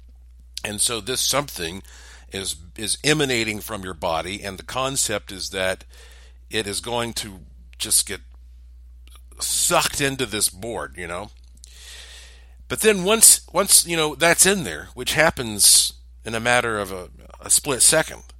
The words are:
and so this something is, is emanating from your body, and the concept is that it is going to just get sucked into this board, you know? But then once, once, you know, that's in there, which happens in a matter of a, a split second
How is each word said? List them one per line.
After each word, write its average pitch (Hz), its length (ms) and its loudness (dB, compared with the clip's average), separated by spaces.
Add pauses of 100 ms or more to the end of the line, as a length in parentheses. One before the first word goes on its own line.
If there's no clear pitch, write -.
(640)
and 104 160 -6
so 117 200 -2
this 113 200 -4
something 95 640 -4 (500)
is, 95 240 -6 (200)
is 104 280 -4
emanating 127 560 0
from 98 240 -8
your 92 100 -8
body, 87 480 -4
and 95 160 -8
the - 40 -16
concept 131 680 -4
is 92 200 -10
that 95 340 -2 (640)
it 110 180 -2
is 98 140 -4
going 117 320 -2
to 98 280 -10 (360)
just - 320 0
get 95 120 -8 (1200)
sucked - 600 0
into 139 240 0
this 107 240 -2
board, 92 480 -8
you 87 100 -10
know? 90 240 -8 (1400)
But 127 120 -6
then 208 240 4
once, 214 480 6
once, 185 340 4
you 170 100 -2
know, 151 180 0
that's 165 320 4
in 190 180 2
there, 82 300 -8
which 123 200 -4
happens 127 800 4 (300)
in 110 100 -4
a 113 60 -2
matter 117 380 2
of 95 140 -4
a, 90 160 -10 (320)
a - 80 -14
split 131 340 2
second 156 400 2 (180)